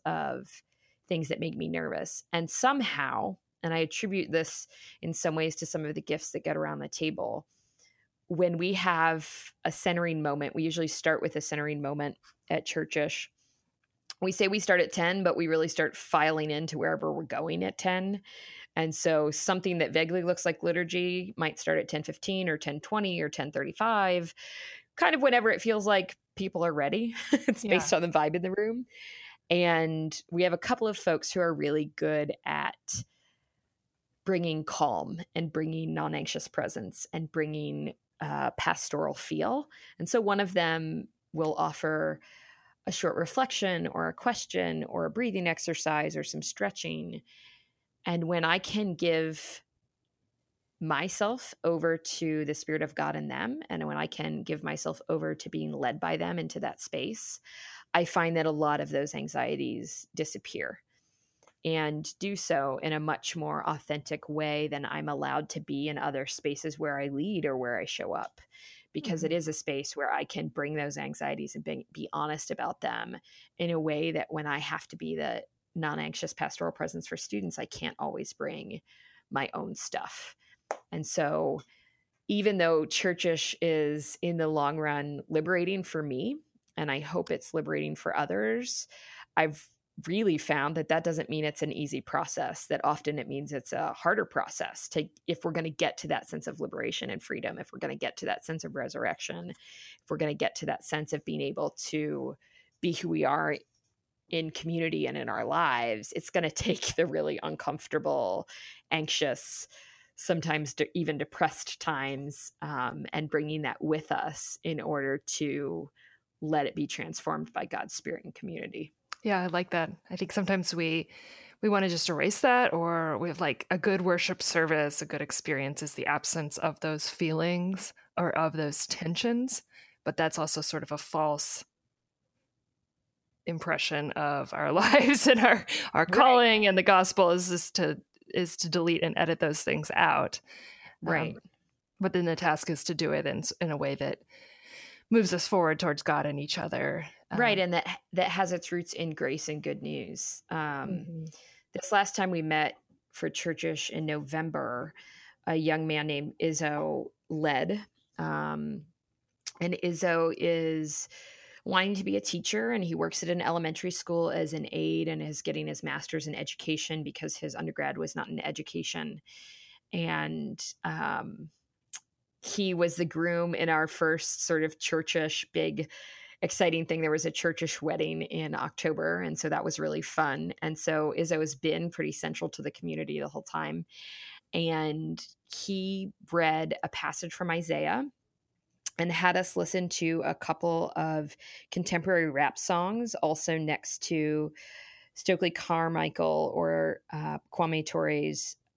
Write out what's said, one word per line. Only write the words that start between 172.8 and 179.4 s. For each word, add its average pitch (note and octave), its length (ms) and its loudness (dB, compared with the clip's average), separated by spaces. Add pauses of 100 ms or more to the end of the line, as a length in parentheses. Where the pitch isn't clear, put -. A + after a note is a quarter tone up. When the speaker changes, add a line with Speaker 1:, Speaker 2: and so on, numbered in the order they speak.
Speaker 1:
the F3 80 0
groom E3+ 500 0
in E3 140 2
our D#3 180 4
first - 580 0
sort D#3+ 200 2
of D#3 140 -2
churchish - 760 0
big D#3 360 0 (520)
exciting E3 440 2
thing. D#3+ 160 -2
There D#3 120 2
was D#3 120 2
a E3 60 -2
churchish E3 500 -2
wedding D#3 420 0
in D3+ 340 -4
October, D#3+ 640 -2
and D#3+ 180 -4
so D#3+ 100 -4